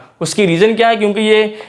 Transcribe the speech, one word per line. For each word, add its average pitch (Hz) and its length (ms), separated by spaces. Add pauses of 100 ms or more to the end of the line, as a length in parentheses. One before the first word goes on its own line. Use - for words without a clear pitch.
(200)
उसकी 190 260
reason 180 280
क्या 226 140
है? 226 80
क्योंकि 208 240
ये 214 380 (100)